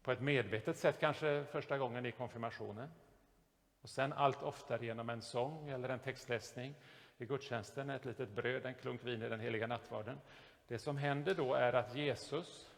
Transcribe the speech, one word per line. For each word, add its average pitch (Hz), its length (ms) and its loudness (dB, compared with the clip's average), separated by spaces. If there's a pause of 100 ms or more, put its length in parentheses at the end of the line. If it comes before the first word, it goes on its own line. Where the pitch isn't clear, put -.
På 127 100 0
ett 120 100 2
medvetet 131 560 2
sätt 147 220 4
kanske 147 460 2
första 143 320 -2
gången 123 280 0
i 120 60 0
konfirmationen. 117 760 -6 (920)
Och - 80 -14
sen 135 240 2
allt 143 300 4
oftare 120 420 -2
genom 113 240 -4
en 117 120 -4
sång 147 480 -2
eller 127 200 -2
en 123 100 -2
textläsning 127 760 -4 (420)
i 123 80 -4
gudstjänsten, 135 640 -2
ett 135 160 -4
litet 120 240 -4
bröd, 123 360 0
en 127 100 -2
klunk 123 280 -6
vin 120 180 -2
i 117 80 -2
den 110 100 -2
heliga 113 280 0
nattvarden. 117 520 -4 (480)
Det 117 120 -4
som 143 180 -2
händer 143 380 2
då 135 180 2
är 123 200 6
att 120 220 4
Jesus 143 840 -2